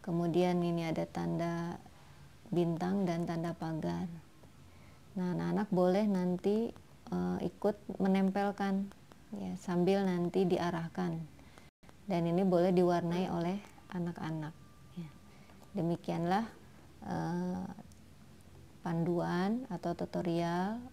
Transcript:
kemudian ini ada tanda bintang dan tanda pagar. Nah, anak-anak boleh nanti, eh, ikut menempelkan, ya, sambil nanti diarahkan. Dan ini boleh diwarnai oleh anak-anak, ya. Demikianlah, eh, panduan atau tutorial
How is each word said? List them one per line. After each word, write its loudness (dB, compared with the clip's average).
kemudian 2
ini 0
ada -2
tanda -2
bintang 2
dan 0
tanda -2
pagar. -4
Nah, 0
anak-anak 0
boleh 6
nanti, 2
eh, 0
ikut -2
menempelkan, 2
ya, -6
sambil 2
nanti 2
diarahkan. 0
Dan 0
ini 4
boleh 6
diwarnai 4
oleh -2
anak-anak, -6
ya. -10
Demikianlah, 0
eh, -2
panduan 0
atau -4
tutorial -2